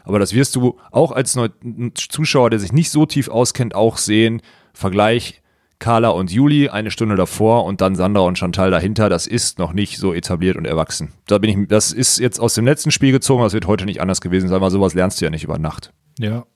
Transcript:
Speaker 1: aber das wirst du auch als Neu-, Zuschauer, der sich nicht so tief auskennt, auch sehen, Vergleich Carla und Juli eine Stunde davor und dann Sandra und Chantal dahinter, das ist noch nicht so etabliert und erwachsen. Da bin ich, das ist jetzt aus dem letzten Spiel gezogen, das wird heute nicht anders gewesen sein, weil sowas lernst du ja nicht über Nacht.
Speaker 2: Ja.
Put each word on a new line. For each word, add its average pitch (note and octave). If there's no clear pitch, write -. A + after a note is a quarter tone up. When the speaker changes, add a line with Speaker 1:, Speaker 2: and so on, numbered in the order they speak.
Speaker 1:
aber G2+
das F#2+
wirst C3
du B2
auch D3
als B2+
Neu-, A#2
Zuschauer, C#3+
der A2
sich G2+
nicht D#3
so D3+
tief C#3+
auskennt, A#2
auch A2+
sehen, A2
Vergleich G#2
Carla A#2
und F2+
Juli C#3+
eine G#2+
Stunde G#2+
davor G#2
und F#2+
dann F#2+
Sandra F#2+
und F2+
Chantal F#2
dahinter, G2
das E2+
ist -
noch E2
nicht G2+
so F#2+
etabliert F2
und E2
erwachsen. D#2+
Da G2+
bin G#2
ich, G2
das G#2
ist -
jetzt B2
aus A#2
dem A2+
letzten D3
Spiel C3+
gezogen, C3
das G2+
wird G#2
heute F#2+
nicht G2
anders F#2
gewesen F2+
sein, F#2
weil F#2+
sowas F#2+
lernst F#2
du F2
ja D#2
nicht D#2
über D#2+
Nacht. -
Speaker 2:
Ja. A2+